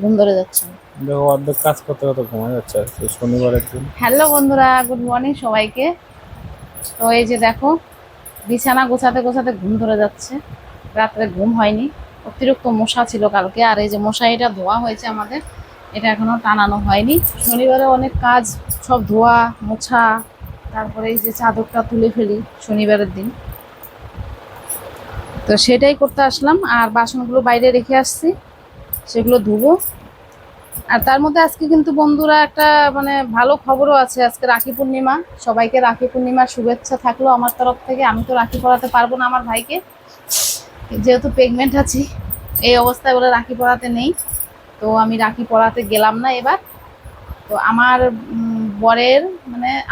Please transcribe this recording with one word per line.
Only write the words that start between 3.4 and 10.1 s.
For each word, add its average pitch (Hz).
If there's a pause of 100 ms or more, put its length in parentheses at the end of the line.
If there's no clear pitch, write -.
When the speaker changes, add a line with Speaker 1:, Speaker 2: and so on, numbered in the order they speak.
Speaker 2:
দিন। - (160)
Speaker 1:
হ্যালো 262
বন্ধুরা, 269 (140)
গুড 247
মর্নিং 254 (100)
সবাইকে। 220 (1120)
তো 226 (140)
এই 240
যে 240
দেখো, 233 (760)
বিছানা 247
গোছাতে 254
গোছাতে 247 (100)
ঘুম 196 (100)
ধরে 220
যাচ্ছে। - (680)